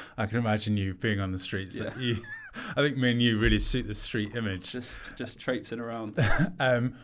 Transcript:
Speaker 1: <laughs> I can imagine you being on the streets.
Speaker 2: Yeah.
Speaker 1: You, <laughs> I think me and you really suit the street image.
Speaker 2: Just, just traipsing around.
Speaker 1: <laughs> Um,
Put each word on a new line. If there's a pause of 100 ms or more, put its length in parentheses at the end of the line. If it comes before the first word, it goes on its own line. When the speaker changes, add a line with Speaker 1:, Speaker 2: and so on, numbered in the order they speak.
Speaker 1:
<laughs>
I
can
imagine
you
being
on
the
streets.
Speaker 2:
Yeah.
Speaker 1:
You, (260)
<laughs>
I
think
me
and
you
really
suit
the
street
image.
Speaker 2:
Just, (160)
just
traipsing
around.
Speaker 1:
<laughs>
Um,